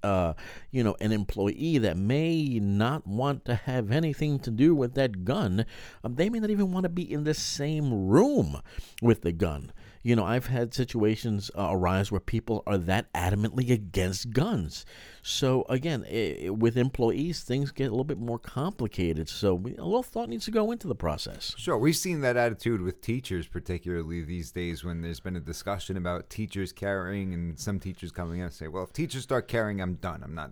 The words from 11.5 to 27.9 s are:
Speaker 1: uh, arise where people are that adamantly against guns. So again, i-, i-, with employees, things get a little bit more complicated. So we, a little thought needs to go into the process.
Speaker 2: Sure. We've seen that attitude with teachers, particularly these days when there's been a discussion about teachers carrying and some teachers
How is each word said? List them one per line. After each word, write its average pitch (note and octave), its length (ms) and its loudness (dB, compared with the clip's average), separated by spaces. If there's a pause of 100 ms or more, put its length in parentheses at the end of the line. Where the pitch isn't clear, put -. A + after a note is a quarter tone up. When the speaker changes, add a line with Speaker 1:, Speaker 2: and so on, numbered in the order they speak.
Speaker 1:
uh, F#2+ 140 0
arise F#2+ 400 2
where G2 100 0
people A2 460 0
are G2+ 100 2
that F#2 360 0
adamantly G#2 580 2
against F#2+ 580 0
guns. A#2+ 560 0 (380)
So C3 440 2
again, C3 400 -2
i-, D#2+ 380 -2
i-, F2 60 -2
with A2+ 260 4
employees, C3 640 2
things C#3 300 -2
get C3+ 140 -2
a C3+ 40 0
little A#2 140 0
bit C#3+ 160 -4
more A#2 180 -4
complicated. G2+ 880 -2
So G2 280 2
we, G#2+ 220 -6
a - 60 -12
little A3+ 200 0
thought A#3 260 -6
needs A3+ 160 -6
to G#3+ 60 -6
go A3 200 2
into A3+ 160 -6
the C3 60 -2
process. - 640 -4
Speaker 2:
Sure. E3+ 180 0
We've D3 200 4
seen E3+ 260 -2
that B2 160 4
attitude A#2 440 2
with F2+ 200 -4
teachers, A2+ 460 -4
particularly E2+ 760 -4
these E2 280 -6
days F2 320 -6
when E2+ 180 -4
there's E2 180 -6
been F#2 160 -6
a E2+ 40 -4
discussion F#2 580 -6
about F2 320 -4
teachers G2 420 -6
carrying G2 640 -2
and E2+ 260 -4
some G2+ 200 -4
teachers F2 320 -10